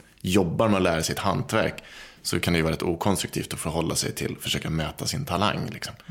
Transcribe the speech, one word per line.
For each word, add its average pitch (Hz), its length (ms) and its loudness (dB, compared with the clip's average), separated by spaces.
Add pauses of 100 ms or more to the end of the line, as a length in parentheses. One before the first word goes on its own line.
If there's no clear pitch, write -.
(200)
jobbar 92 480 4
med 101 80 6
att 92 60 4
lära 82 200 4
sig 76 100 -2
ett - 60 -2
hantverk 95 640 0 (400)
så - 180 -2
kan 90 120 2
det 87 40 4
ju 82 60 4
vara 80 100 2
rätt 78 100 -2
okonstruktivt - 680 0
att - 80 -8
förhålla 82 340 -2
sig - 200 -2
till, - 260 -4
försöka - 300 -4
mäta 78 360 -2
sin - 180 -4
talang, - 480 0
liksom. - 220 -10 (160)